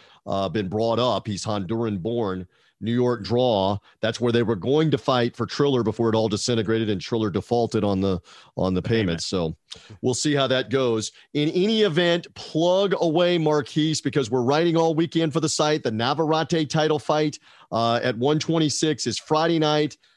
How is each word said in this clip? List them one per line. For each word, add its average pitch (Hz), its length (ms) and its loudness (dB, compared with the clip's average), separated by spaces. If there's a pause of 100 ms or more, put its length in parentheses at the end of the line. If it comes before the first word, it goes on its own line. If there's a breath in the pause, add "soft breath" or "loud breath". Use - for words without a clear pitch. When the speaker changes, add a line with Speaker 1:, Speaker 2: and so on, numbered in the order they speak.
(260 loud breath)
Speaker 1:
uh, 98 220 -2
been 95 200 -4
brought 110 300 0
up. 117 280 0
He's 101 180 -6
Honduran-born, 104 1000 -4 (340 soft breath)
New 107 120 -4
York 120 320 0
draw. 104 540 2 (220 soft breath)
That's 110 200 -2
where 120 120 0
they 117 100 4
were 110 140 0
going 143 360 0
to 135 60 2
fight 123 380 0
for 117 80 -2
Triller 135 380 0
before 113 260 0
it 107 60 2
all 110 140 2
disintegrated 110 600 0
and 98 120 -2
Triller 110 300 -2
defaulted 110 540 -2
on 98 160 0
the, 95 200 0 (360 loud breath)
on 92 180 0
the 90 80 -2
payment. 113 260 0
Speaker 2:
Payment. 82 140 -4
Speaker 1:
So 85 340 -4 (460 loud breath)
we'll 123 120 0
see 147 200 -2
how 139 120 2
that 127 240 0
goes. 120 420 0 (220 loud breath)
In 147 160 0
any 214 320 2
event, 175 520 0
plug 180 680 0
away, 175 380 2
Marquise, 151 640 0
because 131 300 -2
we're 127 120 0
writing 160 340 2
all 165 180 2
weekend 165 380 0
for 160 80 0
the 151 80 -2
site. 151 340 0
The 120 80 -2
Navarrete 151 800 0
title 156 280 2
fight, 151 400 -2 (320 loud breath)
uh, 117 320 2
at 123 140 0
one 143 220 2
twenty-six 156 680 0
is 117 120 -4
Friday 165 400 0
night. 151 380 0 (200 soft breath)